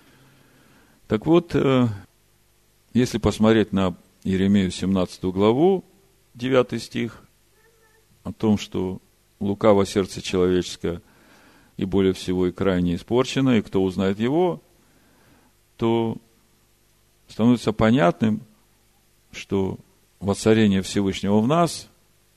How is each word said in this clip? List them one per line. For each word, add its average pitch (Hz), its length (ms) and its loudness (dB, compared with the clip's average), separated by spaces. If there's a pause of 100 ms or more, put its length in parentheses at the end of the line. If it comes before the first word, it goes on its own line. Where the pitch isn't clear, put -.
(1080)
Так 110 180 -2
вот, 170 300 2
э, 131 320 2 (1040)
если 120 260 0
посмотреть 110 520 2
на 95 240 -2 (280)
Иеремию 95 480 2
семнадцатую 92 600 -4
главу, 131 540 2 (480)
девятый 123 480 0
стих, 117 420 -8 (1040)
о 95 80 -10
том, 107 240 0
что 92 420 -8 (400)
лукаво 101 460 2
сердце 92 360 -4
человеческое 90 800 -2 (760)
и 98 80 -4
более 95 260 2
всего 90 360 -2
и 87 40 -2
крайне 90 440 0
испорчено, 131 560 -2
и 110 100 2
кто - 200 -2
узнает 95 380 -2
его, 151 400 -2 (1160)
то 113 400 -2 (1120)
становится 117 420 0
понятным, 117 680 0 (920)
что 95 460 -4 (420)
воцарение 101 640 2
Всевышнего 98 580 -2
в 110 80 0
нас 165 400 -2 (500)